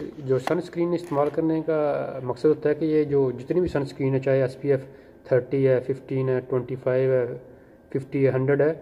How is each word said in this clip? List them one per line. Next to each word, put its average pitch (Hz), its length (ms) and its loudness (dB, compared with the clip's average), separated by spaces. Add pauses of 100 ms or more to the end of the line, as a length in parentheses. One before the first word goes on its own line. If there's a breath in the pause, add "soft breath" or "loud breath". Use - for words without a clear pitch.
(280)
जो 131 120 2
sunscreen 170 540 -2
इस्तेमाल 147 360 0
करने 160 320 0
का 147 640 -2
मकसद 123 240 -2
होता 147 220 2
है 147 60 2
कि 151 100 -4
ये 156 200 2
जो 139 260 2
जितनी 160 300 -2
भी 175 60 0
सनस्क्रीन 139 460 -2
है, 135 60 2
चाहे 135 240 2
एसपीएफ़ 135 420 -2 (460 loud breath)
थर्टी 131 320 2
है, 131 160 4
फ़िफ़्टीन 131 500 -4
है, 127 120 2
ट्वेंटी 123 340 -4
फ़ाइव 131 380 0
है, 123 120 2 (680 loud breath)
फ़िफ़्टी 135 320 -2
है, 131 100 4
हंड्रेड 135 280 2
है, 151 100 4 (100)